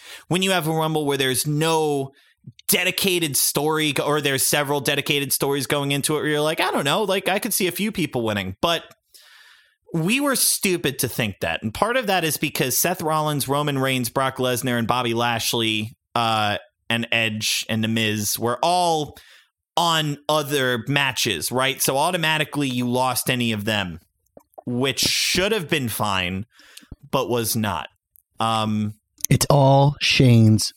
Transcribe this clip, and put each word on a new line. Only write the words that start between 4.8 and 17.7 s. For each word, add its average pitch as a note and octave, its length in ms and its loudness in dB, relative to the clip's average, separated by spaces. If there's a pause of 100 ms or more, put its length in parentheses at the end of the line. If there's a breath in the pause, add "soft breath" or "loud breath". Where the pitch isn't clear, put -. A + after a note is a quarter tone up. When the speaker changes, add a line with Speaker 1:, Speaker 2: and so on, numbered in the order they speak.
Speaker 1:
stories C#3 320 0
going C#3+ 260 -2
into C#3+ 220 -2
it D3 60 -2
where C#3+ 80 -2
you're D3+ 120 0
like, D#3 220 0
"I F#4+ 80 2
don't B3 160 -2
know, E3+ 180 0
like, F#3+ 240 -2
I F#3+ 120 0
could G#3+ 140 -4
see F#3 140 0
a E3 40 0
few G3+ 200 -4
people C#3+ 320 -2
winning." G2+ 380 -2
But E3+ 220 0 (1080 soft breath)
we F#3 260 2
were C#4+ 160 0
stupid E3+ 640 0
to B2+ 80 0
think A2 320 -4
that. E2 240 -4
And A2 100 -4
part A3+ 220 0
of B3 120 -2
that F#3 180 2
is D3 120 -2
because C3+ 400 -2
Seth F3+ 240 0
Rollins, D3+ 460 0
Roman C#3+ 320 0
Reigns, B2+ 300 0
Brock C3+ 280 -2
Lesnar, B2+ 400 0
and A2+ 100 0
Bobby A#2+ 260 0
Lashley, A2+ 800 0 (180)
uh, A2 440 0 (320)
and A#2 240 -2
Edge A2 560 0
and A2 120 0